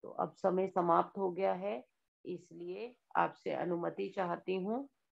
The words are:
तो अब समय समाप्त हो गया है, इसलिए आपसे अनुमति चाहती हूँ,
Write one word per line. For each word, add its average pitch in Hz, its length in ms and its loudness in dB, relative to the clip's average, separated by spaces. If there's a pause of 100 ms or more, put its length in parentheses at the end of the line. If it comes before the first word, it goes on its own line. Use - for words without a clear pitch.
तो - 60 -10
अब - 260 -2
समय 185 340 2
समाप्त 180 500 4
हो 190 120 0
गया 190 220 2
है, 202 340 -4 (380)
इसलिए 180 720 -10 (200)
आपसे 165 340 0
अनुमति 170 580 -2
चाहती 180 460 -2
हूँ, 214 340 -2 (260)